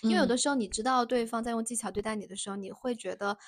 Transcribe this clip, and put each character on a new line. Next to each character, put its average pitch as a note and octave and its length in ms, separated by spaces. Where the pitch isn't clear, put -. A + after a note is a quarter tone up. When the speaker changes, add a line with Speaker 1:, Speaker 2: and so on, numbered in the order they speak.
Speaker 1:
因 A3 80
为 F4+ 80
有 D4+ 80
的 A#3 100
时 C#4+ 140
候 C#4+ 60
你 A3 120
知 - 160
道 B3+ 220
对 A#3+ 200
方 A3+ 160
在 A#3 100
用 A#3 120
技 A#3 100
巧 G#3+ 160
对 G3+ 140
待 A3 120
你 F#3+ 120
的 F#3+ 80
时 - 140
候， G3 80
Speaker 2:
嗯。 G3+ 60
Speaker 1:
你 G3 60
会 B3 240
觉 F#3 220
得 G3+ 220